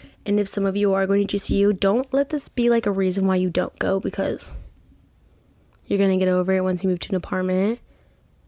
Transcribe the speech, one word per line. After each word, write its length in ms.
and 140
if 100
some 180
of 100
you 160
are 140
going 140
to 60
G 120
C 180
U, 160
don't 400
let 180
this 180
be, 200
like, 180
a 40
reason 360
why 100
you 120
don't 300
go, 200
because 520
you're 120
gonna 200
get 100
over 240
it 120
once 180
you 80
move 80
to 120
an 60
apartment, 640